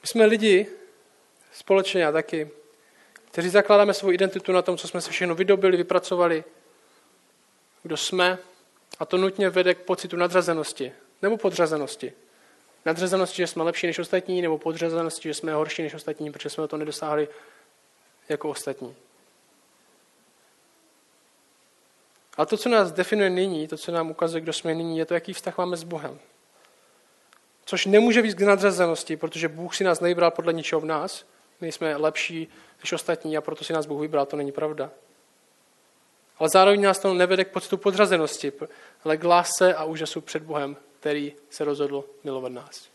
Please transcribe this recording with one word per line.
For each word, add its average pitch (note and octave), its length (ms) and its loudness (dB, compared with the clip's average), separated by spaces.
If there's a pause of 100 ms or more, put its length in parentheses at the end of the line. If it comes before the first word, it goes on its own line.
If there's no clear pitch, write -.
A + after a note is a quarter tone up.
My - 60 -10
jsme A3+ 180 6
lidi, G#3+ 420 6 (840)
společně F#3+ 560 2
a D3+ 40 0
taky, D#3 400 -4 (600)
kteří - 360 -6
zakládáme G3+ 440 6
svou G3 180 0
identitu F#3+ 400 0
na F#3 100 4
tom, F3+ 160 -2
co F3+ 100 -12
jsme F3 140 -8
si - 100 -10
všechno F3 240 -2
vydobili, F#3 420 4
vypracovali, F3 640 2 (1400)
kdo E3 140 -8
jsme, F3+ 400 0 (600)
a D#3+ 60 -4
to F3+ 120 0
nutně F#3+ 320 2
vede F3+ 260 4
k - 60 -20
pocitu F3 360 -4
nadřazenosti E3+ 760 0 (280)
nebo G#3+ 160 0
podřazenosti. D#3 760 -2 (720)
Nadřazenosti, F3+ 520 -2
že F3 100 0
jsme E3 160 -4
lepší E3+ 240 -2
než E3 120 -4
ostatní, F3+ 420 -2
nebo D#3+ 160 0
podřazenosti, E3 720 -4
že D3 40 -6
jsme D#3 200 -6
horší D3+ 280 -4
než D#3 120 -6
ostatní, D3+ 380 -8
protože - 180 -12
jsme D#3 180 -6
to D#3 100 -6
nedosáhli D3+ 500 -4 (1040)
jako D3+ 200 -4
ostatní. C3+ 460 -8 (3500)
A D3+ 80 2
to, G#3 120 -2
co B3 120 -2
nás G3+ 220 4
definuje F#3+ 380 2
nyní, F3+ 380 -2
to, D#3 100 -10
co - 140 -8
nám D#3+ 200 -2
ukazuje, E3 300 -2
kdo D#3+ 120 -6
jsme D#3+ 220 -4
nyní, E3 220 -4
je D#3+ 80 -2
to, F3 80 -4
jaký F3 200 -4
vztah - 240 -8
máme F3+ 200 -2
s D#3+ 60 -12
Bohem. D3+ 360 -10 (1500)
Což - 200 -2
nemůže A3 360 6
víc A3 140 0
k F3 60 -2
nadřazenosti, F#3 760 2
protože D#3+ 300 -6
Bůh E3 280 -8
si - 80 -2
nás F3 160 2
nevybral F3 320 2
podle E3+ 220 -2
ničeho D#3+ 280 -2
v D#3 40 -10
nás. D#3+ 400 -6 (360)
My E3 100 -6
jsme D#3 240 -4
lepší D#3 520 -2 (320)
než - 140 -8
ostatní D#3+ 440 -4
a D3+ 40 -2
proto D3+ 220 -8
si E3 100 -6
nás D#3 120 0
Bůh D3 160 -6
vybral, D3+ 240 0
to C#3+ 100 -10
není C#3+ 160 -4
pravda. D3+ 400 -6 (1500)
Ale D#3+ 120 2
zároveň G3 320 8
nás F#3+ 180 4
to F#3+ 140 0
nevede F#3 320 4
k - 60 -20
pocitu - 260 -4
podřazenosti, F3+ 760 0 (500)
ale D#3 140 0
k D#3+ 60 -10
lásce F3 520 4
a D#3 80 -2
úžasu D#3+ 380 -6
před D#3 220 -8
Bohem, D3 340 -6 (220)
který D3 340 -4 (160)
se - 140 -8
rozhodl C#3+ 420 -2 (180)
milovat C3 280 -6
nás. B2+ 440 -16